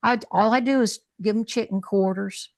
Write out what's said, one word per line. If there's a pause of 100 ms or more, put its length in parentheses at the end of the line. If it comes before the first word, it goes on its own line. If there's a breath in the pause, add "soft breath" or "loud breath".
I, (120)
all
I
do
is (220)
give
em
chicken
quarters.